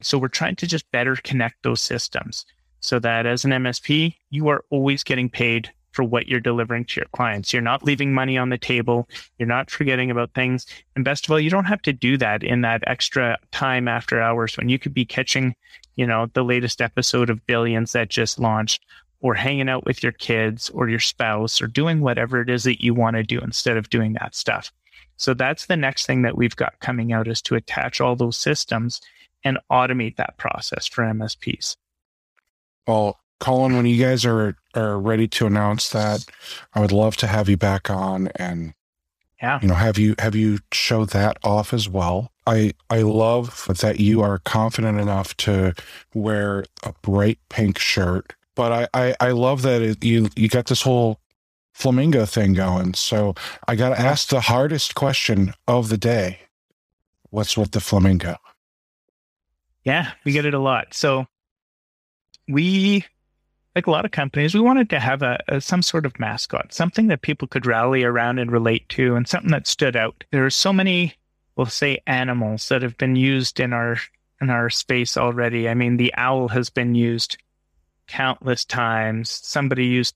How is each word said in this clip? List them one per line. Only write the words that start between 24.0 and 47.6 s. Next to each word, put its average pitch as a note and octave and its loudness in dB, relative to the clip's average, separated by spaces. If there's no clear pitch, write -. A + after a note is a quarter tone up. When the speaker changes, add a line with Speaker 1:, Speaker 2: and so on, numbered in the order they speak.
Speaker 1:
that - -8
stuff. - -6
So - 0
that's C3 -2
the F3+ 0
next C#3 -2
thing B2+ 2
that A#2 0
we've A#2 2
got - -4
coming A#2+ -2
out, A2+ 0
is A2+ -4
to - -2
attach B2 -2
all B2 2
those A#2+ 0
systems A#2 -2
and C3+ 0
automate B2+ 0
that - -6
process - -6
for - -2
M A2 -2
S A2 -8
Ps. - -6
Speaker 2:
Well, G#2+ 0
Colin, B2+ 2
when A#2+ 4
you A#2+ 4
guys B2+ 2
are, A2 0
are G#2+ -2
ready A2 2
to - 0
announce G#2 2
that, G#2+ -2
I G#2+ 0
would G2+ 2
love G#2+ 4
to - 0
have G#2 2
you G2+ 6
back G2 0
on F#2+ -2
and, E2+ -6
Speaker 1:
Yeah. C3 0
Speaker 2:
you G#2 2
know, F2+ 4
have G#2 2
you, G#2+ 4
have A2 -2
you G#2+ 2
show A2 0
that G2+ 2
off G#2 0
as G#2 -2
well. F#2 -2
I, A2 4
I A2+ 2
love A2+ 2
that G#2+ 0
you G#2+ 4
are G2+ 2
confident A2 0
enough G2 -2
to F#2+ 2
wear G2+ -2
a - -10
bright G2+ 2
pink G#2 0